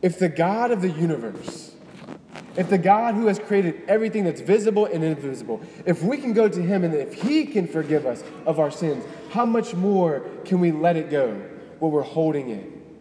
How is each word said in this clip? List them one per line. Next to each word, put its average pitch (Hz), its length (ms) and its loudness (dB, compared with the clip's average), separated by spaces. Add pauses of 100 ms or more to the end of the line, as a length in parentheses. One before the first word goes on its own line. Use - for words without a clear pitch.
If 180 180 0
the 180 80 4
God 196 440 2
of 202 100 0
the 185 80 2
universe, 147 880 -4 (800)
if 180 120 0
the 196 80 4
God 208 380 4
who 220 120 2
has 196 120 2
created 196 480 0
everything 220 380 2
that's 147 160 -2
visible 208 440 4
and 165 160 -2
invisible, 139 600 -4 (240)
if 170 180 2
we 254 140 0
can 262 160 -2
go 214 160 6
to 180 120 -2
him 185 220 2
and 160 100 0
if 143 200 -2
he 294 320 0
can 185 220 -2
forgive 147 380 0
us 123 160 -2 (240)
of 156 140 0
our 147 100 2
sins, 143 360 -4 (240)
how 233 160 0
much 226 280 0
more 175 500 2 (200)
can 185 160 2
we 170 140 4
let 165 240 2
it 156 120 -4
go, 123 320 0 (380)
what 160 140 0
we're 147 80 2
holding 147 480 0
in? 98 320 -10 (200)